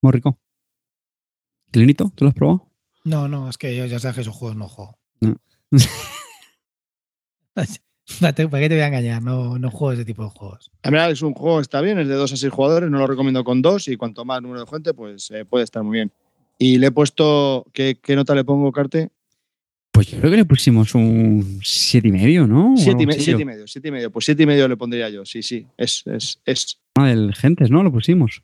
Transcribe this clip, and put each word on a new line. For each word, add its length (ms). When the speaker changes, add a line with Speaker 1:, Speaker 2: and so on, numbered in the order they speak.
Speaker 1:
Muy 120
rico. 260
¿Clinito, 440
tú 80
lo 60
has 60
probado? 360
Speaker 2:
No, 240
no, 220
es 80
que 180
yo 100
ya 140
sabes 160
que 60
esos 140
juegos 200
no 140
juego. 280
Speaker 1:
No. 140
Speaker 2:
<laughs> 60
¿Para 120
qué 120
te 0
voy 180
a 240
engañar? 340
No, 380
no 100
juego 220
ese 140
tipo 180
de 60
juegos. 420
Speaker 3:
A 60
ver, 220
es 100
un 120
juego, 260
está 220
bien, 180
es 80
de 80
dos 160
a 60
seis 160
jugadores, 360
no 100
lo 80
recomiendo 360
con 180
dos 280
y 80
cuanto 260
más 180
número 220
de 80
gente, 220
pues, 380
eh, 120
puede 220
estar 180
muy 140
bien. 140
Y 200
le 100
he 40
puesto, 840
¿qué, 280
qué 140
nota 180
le 120
pongo, 260
Carte? 380
Speaker 1:
Pues 160
yo 120
creo 120
que 60
le 80
pusimos 500
un 680
siete 440
y 60
medio, 340
¿no? 280
O 20
Speaker 3:
Siete 140
y 120
Speaker 1:
algo 40
Speaker 3:
me-, 80
Speaker 1:
así, 80
Speaker 3:
siete 160
y 20
Speaker 1:
yo. 40
Speaker 3:
medio, 220
siete 220
y 20
medio, 200
pues 140
siete 180
y 20
medio 240
le 80
pondría 320
yo, 160
sí, 180
sí, 320
es, 300
es. 340
Speaker 1:
Ah, 120
del 280
Gentes, 360
¿no? 120
Lo 80
pusimos. 520